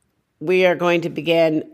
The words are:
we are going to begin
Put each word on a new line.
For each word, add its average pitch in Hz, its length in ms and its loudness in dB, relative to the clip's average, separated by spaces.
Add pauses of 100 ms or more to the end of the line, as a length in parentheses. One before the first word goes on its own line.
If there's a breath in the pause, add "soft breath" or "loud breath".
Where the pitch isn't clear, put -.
(400)
we 185 260 2
are 180 100 2
going 175 260 0
to 165 60 -4
begin 160 640 0